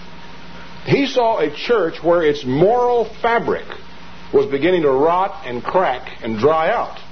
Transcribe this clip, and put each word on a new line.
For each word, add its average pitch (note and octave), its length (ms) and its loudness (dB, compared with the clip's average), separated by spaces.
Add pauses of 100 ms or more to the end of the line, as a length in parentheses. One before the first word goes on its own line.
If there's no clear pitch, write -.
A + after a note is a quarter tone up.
(840)
He C4 220 2
saw A#3 320 2
a D3+ 120 0
church E3+ 520 -2
where E3+ 200 4
its D3 220 2
moral A3 640 2 (140)
fabric A3+ 420 0 (720)
was C3+ 100 6
beginning D#3+ 380 2
to C#3+ 80 4
rot E3+ 560 2
and A#2+ 180 -8
crack D3+ 580 -2
and A2+ 160 -4
dry D#3+ 320 4
out. A3+ 300 -2 (120)